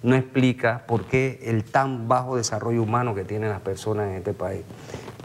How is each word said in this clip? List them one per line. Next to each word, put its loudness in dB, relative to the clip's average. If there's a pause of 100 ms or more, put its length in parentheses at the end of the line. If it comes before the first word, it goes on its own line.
no 6
explica 2
por 2
qué 0
el 0
tan 0
bajo 2
desarrollo 0
humano 2
que -4
tienen -2
las -4
personas -2
en -4
este -4
país, -4 (640)